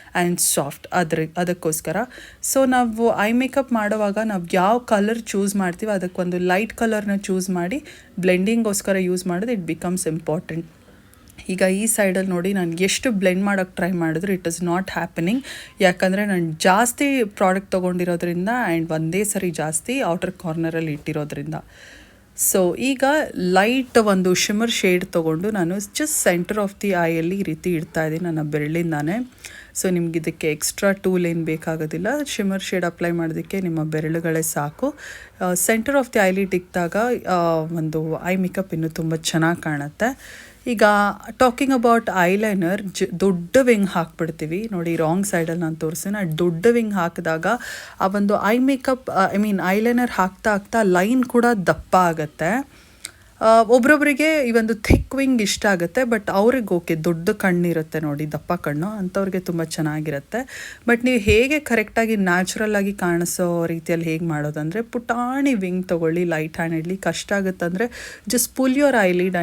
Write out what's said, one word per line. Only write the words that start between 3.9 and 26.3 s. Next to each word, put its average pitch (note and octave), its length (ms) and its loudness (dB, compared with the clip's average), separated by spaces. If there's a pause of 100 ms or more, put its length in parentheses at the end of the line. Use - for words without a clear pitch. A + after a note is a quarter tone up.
ನಾವು G3 300 -4
ಯಾವ F#3+ 240 4
ಕಲರ್ A3+ 440 0
ಚೂಸ್ G3+ 340 -2
ಮಾಡ್ತೀವಿ F#3+ 360 -2
ಅದಕ್ಕೊಂದು F3+ 460 -2
ಲೈಟ್ F3+ 360 0
ಕಲರ್ನ G#3 420 -2
ಚೂಸ್ F#3+ 340 -4
ಮಾಡಿ F#3 340 -4 (360)
ಬ್ಲೆಂಡಿಂಗ್‌ಗೋಸ್ಕರ G3 800 2
ಯೂಸ್ F#3 300 -2
ಮಾಡೋದು, F#3 240 -2
it G#3 100 -2
becomes E3 480 -4
important. E3 560 -4 (840)
ಈಗ F#3+ 120 -2
ಈ G3 240 2
ಸೈಡಲ್ಲಿ G3 440 0
ನೋಡಿ, F#3 240 -2
ನಾನು F3 200 -2
ಎಷ್ಟು F#3+ 380 -2
ಬ್ಲೆಂಡ್ F#3+ 320 0
ಮಾಡೋಕ್ಕೆ G3 320 -2
ಟ್ರೈ F3+ 160 -2
ಮಾಡಿದ್ರು E3+ 420 -2
it F3+ 100 -4
is E3 160 -4
not F3+ 260 -2
happening. F3 580 -4 (380)
ಯಾಕಂದ್ರೆ F#3+ 440 2
ನಾನು F3 260 0
ಜಾಸ್ತಿ A#3+ 720 2
ಪ್ರಾಡಕ್ಟ್ G3 480 0
ತೊಗೊಂಡಿರೋದ್ರಿಂದ F3+ 800 -2 (280)
and E3 160 -2
ಒಂದೇ D#3+ 300 -2
ಸರಿ F#3+ 280 -4
ಜಾಸ್ತಿ D#3+ 520 -4
ಔಟರ್ F3+ 280 -2
ಕಾರ್ನರಲ್ಲಿ E3 640 -4
ಇಟ್ಟಿರೋದ್ರಿಂದ. D3+ 640 -6 (960)
So F3+ 220 4
ಈಗ B3+ 280 -2 (320)
ಲೈಟ್ G#3 640 2
ಒಂದು F#3+ 360 4
ಶಿಮ್ಮರ್ G#3+ 380 0
ಶೇಡ್ F3+ 340 2
ತೊಗೊಂಡು E3 460 0
ನಾನು F#3 260 0
just C4+ 500 -2
center F3 280 0